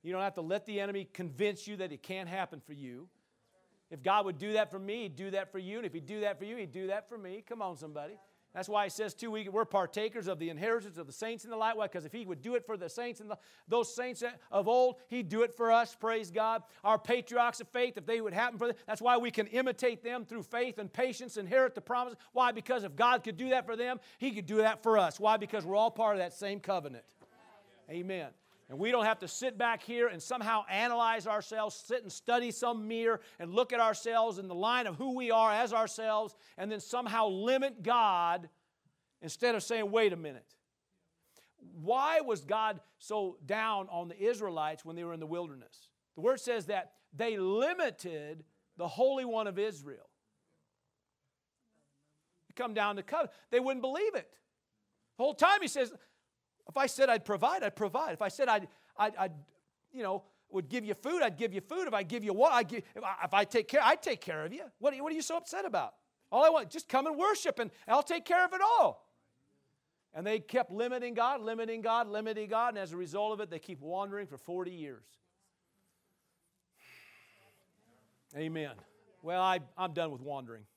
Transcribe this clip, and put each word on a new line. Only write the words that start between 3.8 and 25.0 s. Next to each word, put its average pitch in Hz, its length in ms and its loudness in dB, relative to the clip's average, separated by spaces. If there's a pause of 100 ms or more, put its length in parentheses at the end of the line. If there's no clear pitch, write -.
If 147 120 -14
God 196 240 4
would 175 120 -6
do 208 140 -6
that 214 180 2
for 190 80 -10
me, 208 240 -6
he'd 170 140 -10
do 190 140 -8
that 196 200 -4
for 196 80 -10
you. 190 200 -8
And 233 80 -8
if 147 60 -8
he'd 156 140 -10
do 208 140 -8
that 202 180 0
for 190 60 -10
you, 220 120 -8
he'd 185 160 -10
do 185 160 -8
that 202 200 -6
for 233 100 -14
me. 196 280 -12
Come 226 160 -10
on, 180 140 -8
somebody. 151 380 -12 (400)
That's 185 140 -8
why 208 160 2
he 190 60 -2
says, 208 220 -6
"Too, 233 180 -8
we, 214 180 -6
we're 214 180 0
partakers 208 600 -2
of 185 120 -4
the 165 100 -6
inheritance 196 480 -2
of 165 100 -10
the 135 60 -16
saints 226 320 -8
in 233 60 -14
the 226 60 -6
light." 220 200 0
Why? 214 100 0
'Cause 165 200 -8
if - 60 -12
he 233 120 -10
would 175 160 -8
do 233 140 -6
it 240 100 0
for 220 140 -6
the 175 100 -8
saints 240 320 -8
and 214 100 -14
the, 208 80 -8 (300)
those 226 260 2
saints 247 280 -6 (280)
of 196 180 2
old, 254 280 6 (120)
he'd 233 200 -4
do 220 140 2
it 233 120 2
for 226 160 2
us, 226 240 4
praise 220 360 -2
God. 220 320 0 (200)
Our 214 160 6
patriarchs 240 600 0
of - 80 -14
faith, 247 300 -2
if 156 80 -10
they 226 160 0
would 208 100 -4
happen 233 260 0
for 240 100 0
them. 233 80 -2 (100)
That's 208 160 -4
why 247 160 6
we 240 120 0
can 214 180 -2
imitate 247 540 0
them 240 220 -6
through 214 200 -10
faith 240 340 -4
and 202 120 -8
patience, 254 460 -4
inherit 240 380 4
the - 80 -8
promise. 247 320 -2 (180)
Why? 247 200 4
Because 226 320 -2
if 147 120 -10
God 240 260 6
could 214 140 -6
do 254 140 -2
that 254 160 4
for 226 100 -6
them, 247 240 -4 (160)
he 262 140 -2
could 196 160 -8
do 208 120 0
that 214 240 4
for 220 140 6
us. 180 240 4